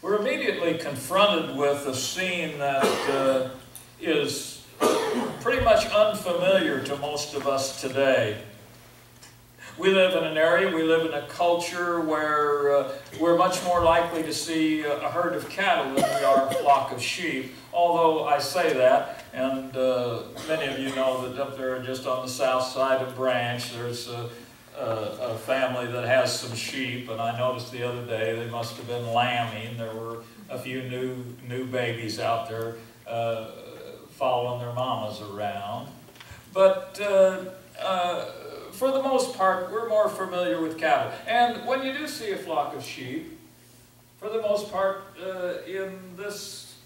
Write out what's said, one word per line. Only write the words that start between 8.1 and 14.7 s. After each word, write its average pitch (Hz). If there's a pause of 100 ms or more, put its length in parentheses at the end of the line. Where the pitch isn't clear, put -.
We 185
live 185
in 165
an 156
area, 170
we 160
live 160
in 151
a 143
culture 175
where, 151
uh, 135 (280)
we're 170
much 185
more 175
likely 170
to 151
see 156